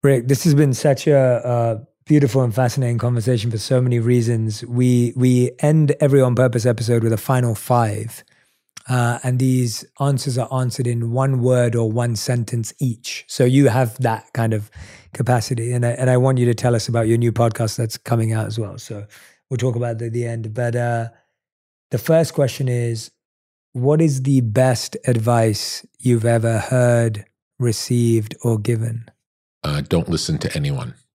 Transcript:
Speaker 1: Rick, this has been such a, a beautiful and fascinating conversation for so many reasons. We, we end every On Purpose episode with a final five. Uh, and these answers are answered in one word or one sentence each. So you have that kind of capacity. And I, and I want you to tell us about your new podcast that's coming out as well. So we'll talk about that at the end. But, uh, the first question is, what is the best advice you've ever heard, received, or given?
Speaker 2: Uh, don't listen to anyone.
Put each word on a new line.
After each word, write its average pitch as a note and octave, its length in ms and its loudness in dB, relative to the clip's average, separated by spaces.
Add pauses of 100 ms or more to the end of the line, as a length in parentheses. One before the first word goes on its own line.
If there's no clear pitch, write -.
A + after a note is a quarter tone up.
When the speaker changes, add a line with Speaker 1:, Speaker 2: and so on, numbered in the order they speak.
Speaker 1:
Rick, C3 240 2
this C3+ 160 0
has D#3+ 100 4
been C#3 200 4
such C#3 340 0
a, C3 380 4
a A#2 420 -2 (180)
beautiful C#3 360 2
and A#2+ 120 0
fascinating B2 440 0
conversation A#2+ 520 0
for A2+ 80 -4
so B2+ 220 0
many B2 200 0
reasons. A2+ 680 0
We, B2 500 2
we B2 440 2
end D3+ 420 2
every C#3 200 4
On B2 140 2
Purpose A#2+ 300 2
episode A#2 360 0
with A2+ 120 0
a A2 40 -2
final B2 380 0
five. A2 720 -2 (640)
Uh, A#2+ 340 0
and B2+ 140 -2
these B2+ 480 -2 (140)
answers C#3 400 -2
are A#2+ 120 -6
answered B2+ 360 -4
in A#2 240 -4
one C3 300 0
word B2 340 2
or A2+ 140 0
one A#2 260 -2
sentence A#2 640 -4
each. - 480 -6
So - 180 0
you C3+ 240 4
have A#2+ 300 0
that A#2 340 -4
kind A2+ 220 -2
of G#2 160 -8 (420)
capacity. A#2+ 580 -2
And A#2+ 140 -2
I, A#2+ 60 0
and B2+ 180 0
I B2+ 80 4
want C3 220 2
you B2 80 4
to A#2 80 2
tell A#2+ 200 0
us A2 140 -2
about A2+ 180 0
your A#2 120 2
new A#2 120 2
podcast A2+ 460 0
that's A#2 180 -6
coming A2+ 380 -2
out A2 140 -2
as A2 100 -8
well. G#2 220 -8
So G2+ 260 -14 (440)
we'll B2+ 100 -6
talk B2 160 0
about A#2 240 -4
that A#2 80 -6
at A2 60 -8
the A#2+ 120 -4
end. A2+ 300 -8
But, A#2+ 200 -2
uh, A#2+ 340 -2 (840)
the A#2+ 80 -2
first E3 340 2
question C3+ 340 -2
is, A#2 440 -4 (640)
what C#3+ 280 2
is C3+ 220 2
the C3+ 180 4
best A#2+ 640 0
advice A2+ 800 0 (140)
you've A#2 260 2
ever A2+ 320 2
heard, A#2 680 0 (340)
received, A#2 840 0
or A2+ 160 0
given? A2+ 480 -4 (580)
Speaker 2:
Uh, D2 240 -4
don't E2+ 220 0
listen D#2 300 -2
to - 180 -6
anyone. C#2 380 -6 (200)